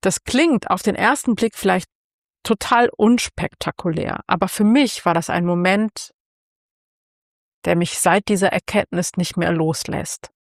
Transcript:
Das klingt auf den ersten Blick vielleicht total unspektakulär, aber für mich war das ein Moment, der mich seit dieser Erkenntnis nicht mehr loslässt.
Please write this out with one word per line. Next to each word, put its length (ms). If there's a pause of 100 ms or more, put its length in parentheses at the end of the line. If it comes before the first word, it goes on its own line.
Das 240
klingt 460
auf 120
den 140
ersten 380
Blick 200
vielleicht 340 (540)
total 540
unspektakulär, 1300
aber 220
für 160
mich 400
war 100
das 160
ein 140
Moment, 680 (1500)
der 120
mich 240
seit 280
dieser 240
Erkenntnis 640
nicht 200
mehr 160
loslässt. 760 (120)